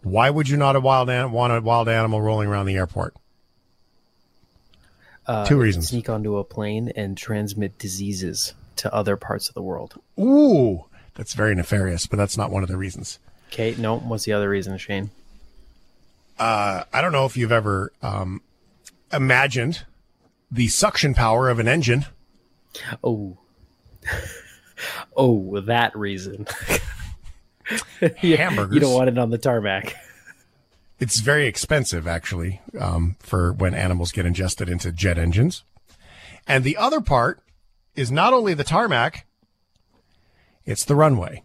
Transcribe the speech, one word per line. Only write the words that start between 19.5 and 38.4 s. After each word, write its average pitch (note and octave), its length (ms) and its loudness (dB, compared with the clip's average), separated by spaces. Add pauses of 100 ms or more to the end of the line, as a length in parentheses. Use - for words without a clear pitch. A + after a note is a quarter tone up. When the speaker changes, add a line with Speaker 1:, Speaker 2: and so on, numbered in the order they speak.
Speaker 1:
the A#2 160 2
suction D#3+ 480 2
power A#2+ 340 4
of A#2+ 100 2
an A2 80 2
engine. C#3 380 2 (1000)
Speaker 2:
Oh. G#2 340 -4 (680)
<laughs> - 120 -4 (1000)
Oh, G2+ 440 2
that A#2 360 2
reason. G2 540 -8
<laughs> - 60 -10 (1600)
You, E3 160 6
Speaker 1:
Hamburgers. D3 380 0
Speaker 2:
you D3 40 8
don't C#3 140 4
want B2+ 160 4
it A#2+ 80 0
on A#2+ 140 0
the A#2 80 -2
tarmac. G#2 560 -2 (1040)
Speaker 1:
It's A2+ 220 -2
very C#3+ 260 2
expensive, G#2+ 600 -2
actually, E2+ 540 -6 (180)
um, F2 400 0
for F2+ 340 0
when F#2+ 200 0
animals F2+ 380 -2
get F2+ 160 -2
ingested F2 420 -2
into F2 220 -4
jet E2+ 260 0
engines. F2 460 2 (840)
And C3+ 160 2
the D3+ 140 0
other C4 240 2
part C#3 400 2 (540)
is B2+ 160 -2
not F#3 220 4
only A3 200 2